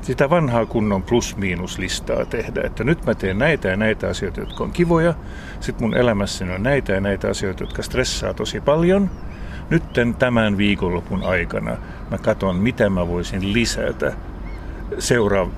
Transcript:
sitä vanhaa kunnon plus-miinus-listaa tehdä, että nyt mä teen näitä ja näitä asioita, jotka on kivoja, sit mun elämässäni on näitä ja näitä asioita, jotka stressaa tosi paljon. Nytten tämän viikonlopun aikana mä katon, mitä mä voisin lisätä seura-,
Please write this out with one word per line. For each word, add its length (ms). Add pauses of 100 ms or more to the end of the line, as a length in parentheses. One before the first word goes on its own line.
sitä 260
vanhaa 360
kunnon 360
plus-miinus-listaa 1200
tehdä, 400
että 200
nyt 220
mä 80
teen 240
näitä 300
ja 80
näitä 320
asioita, 320
jotka 240
on 80
kivoja, 420 (460)
sit 200
mun 160
elämässäni 580
on 80
näitä 300
ja 80
näitä 280
asioita, 340
jotka 200
stressaa 520
tosi 260
paljon. 500 (600)
Nytten 440
tämän 440
viikonlopun 640
aikana 540 (340)
mä 80
katon, 380
mitä 340
mä 180
voisin 440
lisätä 600 (880)
seura-, 600